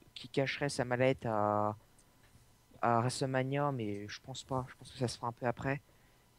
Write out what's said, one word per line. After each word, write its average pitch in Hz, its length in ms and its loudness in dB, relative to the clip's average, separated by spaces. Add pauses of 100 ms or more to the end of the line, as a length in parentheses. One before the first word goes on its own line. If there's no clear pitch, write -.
(140)
qui - 140 -14
cacherait 143 420 0
sa - 140 -2
mallette 123 420 2
à, 104 500 2 (1040)
à 117 180 6
WrestleMania, 131 720 0
mais 104 360 -4
je - 120 -12
pense - 220 -14
pas. 131 260 -4
Je - 80 -18
pense - 140 -20
que - 80 -18
ça 127 100 0
se - 80 -6
fera 120 120 -4
un 117 40 -4
peu 127 140 -4
après. 135 340 -2 (580)